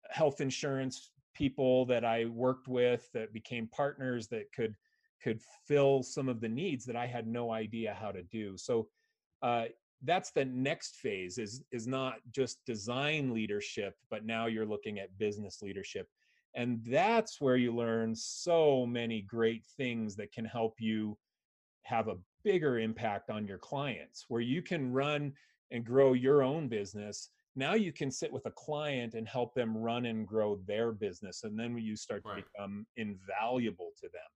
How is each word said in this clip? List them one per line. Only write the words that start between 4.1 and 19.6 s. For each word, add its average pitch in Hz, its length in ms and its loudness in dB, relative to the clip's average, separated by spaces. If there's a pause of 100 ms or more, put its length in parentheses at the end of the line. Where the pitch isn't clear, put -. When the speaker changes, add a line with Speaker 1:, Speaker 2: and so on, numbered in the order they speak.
Speaker 1:
that 107 260 -6
could, 110 220 -2 (460)
could 110 180 0 (260)
fill 139 360 6
some 135 260 -4
of 117 120 -2
the 113 80 -2
needs 131 360 -2
that 120 120 -6
I 120 100 -2
had 120 200 -4
no 117 240 -2
idea 110 480 -4
how 104 140 -6
to 92 100 -8
do. 98 340 -8
So, 113 320 0 (540)
uh, 120 220 2 (400)
that's 180 280 0
the 139 120 2
next 135 520 -2
phase, 95 420 -4
is, 117 320 -6
is 117 160 -6
not 131 300 -2 (160)
just 131 340 -2
design 127 680 0
leadership, 104 640 -2 (160)
but 110 160 -6
now 113 200 0
you're 110 200 0
looking 104 320 -4
at 95 180 -10
business 104 460 -4
leadership. 98 460 -8 (480)
And 120 280 -2
that's 202 560 2
where 135 140 6
you 123 180 4
learn 113 440 0
so 151 680 4
many 117 380 -2
great 113 420 2 (120)